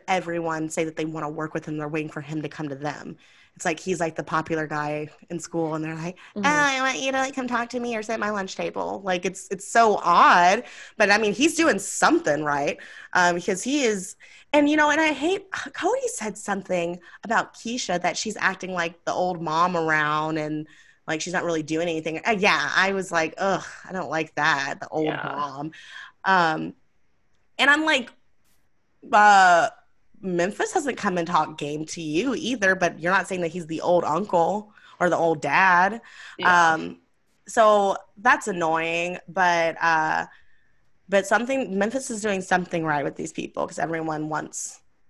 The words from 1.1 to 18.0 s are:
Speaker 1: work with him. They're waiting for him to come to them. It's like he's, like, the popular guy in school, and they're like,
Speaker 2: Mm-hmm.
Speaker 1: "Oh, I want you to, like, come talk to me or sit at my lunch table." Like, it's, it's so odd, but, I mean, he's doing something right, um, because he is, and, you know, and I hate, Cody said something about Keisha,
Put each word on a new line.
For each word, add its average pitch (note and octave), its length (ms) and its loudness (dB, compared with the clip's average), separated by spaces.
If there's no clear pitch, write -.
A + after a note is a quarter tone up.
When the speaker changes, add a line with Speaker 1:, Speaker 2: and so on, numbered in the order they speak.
Speaker 1:
work D#3 240 -8
with D#3+ 120 -6
him. D#3 120 -8
They're D3+ 100 -6
waiting D3+ 240 -6
for - 100 -10
him D3+ 200 -8
to D3 80 -8
come D3+ 200 -10
to C#3 60 -8
them. D3 400 -8
It's - 100 -16
like E3 140 -2
he's, F3+ 200 -4
like, D#3+ 160 -4
the D#3+ 80 -8
popular D#3+ 440 -4
guy D3+ 420 -6
in F3 100 -6
school, D#3+ 360 -4
and D#3 80 -4
they're D#3+ 120 -8
like, E3+ 220 -10
Speaker 2:
Mm-hmm. G#3 100 -4
Speaker 1:
"Oh, C#4+ 40 4
I C#4+ 320 2
want C4 180 -2
you C4+ 120 -2
to, C4+ 60 -2
like, C4+ 180 -2
come B3+ 120 -4
talk A#3+ 220 -4
to B3 100 -6
me A#3+ 160 -4
or A3 80 -6
sit A3+ 100 -6
at A3+ 60 -4
my G#3 100 -2
lunch G3 260 -6
table." F3+ 480 -6
Like, F#3 220 -2
it's, F#3 260 -6
it's F#3+ 180 -10
so A3+ 280 4
odd, G3 640 6
but, G#3 140 4
I G#3 60 6
mean, G#3+ 160 2
he's D4+ 220 0
doing C#4+ 240 2
something F3+ 640 2
right, D3 340 -2
um, F3 220 4
because F3+ 280 -4
he C#4 200 0
is, G#3 320 -2
and, D4 160 4
you D4+ 80 4
know, D4+ 140 4
and D4 100 2
I D#4 120 2
hate, E4 380 -2
Cody A#4 560 -2
said G#3+ 300 -8
something F3+ 640 -4
about G3 300 0
Keisha, A3+ 480 -4